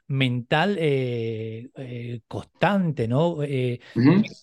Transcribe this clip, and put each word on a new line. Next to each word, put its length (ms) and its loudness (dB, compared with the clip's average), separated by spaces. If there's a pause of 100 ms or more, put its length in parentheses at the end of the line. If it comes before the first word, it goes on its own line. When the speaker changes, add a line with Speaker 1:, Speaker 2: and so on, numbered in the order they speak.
Speaker 1:
mental, 720 0
eh, 1000 -2
eh, 500 -10
constante, 800 -2
¿no? 360 0
Eh, 360 -2 (160)
Speaker 2:
Ujú. 280 6 (200)